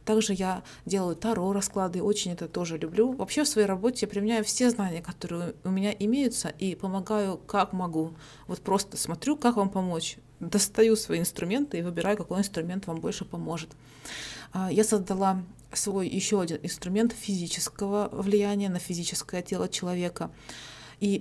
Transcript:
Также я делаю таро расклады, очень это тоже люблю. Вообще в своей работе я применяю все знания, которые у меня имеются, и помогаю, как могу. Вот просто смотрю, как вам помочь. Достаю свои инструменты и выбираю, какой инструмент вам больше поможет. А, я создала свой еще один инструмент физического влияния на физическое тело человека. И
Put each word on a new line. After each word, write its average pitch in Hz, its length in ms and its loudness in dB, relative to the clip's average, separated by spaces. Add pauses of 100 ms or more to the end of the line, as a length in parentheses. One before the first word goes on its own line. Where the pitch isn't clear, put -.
Также 214 280 4
я 185 280 -2 (240)
делаю 175 300 0
таро 196 360 0
расклады, 190 520 0
очень 202 300 0
это 175 140 -8
тоже 165 300 -4
люблю. 185 360 2
Вообще 277 300 0
в 285 40 4
своей 214 200 4
работе 202 380 0
я - 20 -6
применяю 214 380 2
все 247 240 4
знания, 190 320 0
которые 175 640 -6
у 185 80 0
меня 196 200 2
имеются, 233 580 2
и 190 260 -2
помогаю, 190 640 0 (100)
как 196 260 2
могу. 165 400 -2 (320)
Вот 180 160 -6
просто 196 340 0
смотрю, 247 400 -2
как 240 200 4
вам 196 140 2
помочь. 180 480 -2 (220)
Достаю 208 560 4
свои 170 240 -2
инструменты 180 600 0
и - 20 -2
выбираю, 175 360 0
какой 180 200 -4
инструмент 185 480 -2
вам 165 140 -4
больше 165 260 -4
поможет. 165 460 -6 (800)
А, 185 180 -2
я 202 120 6
создала 190 580 2 (320)
свой 190 340 0
еще 196 320 0
один 170 220 -2
инструмент 202 520 0
физического 196 960 -2
влияния 202 580 2
на 180 80 -2
физическое 175 640 -4
тело 180 260 -2
человека. 175 640 -2 (720)
И 202 220 2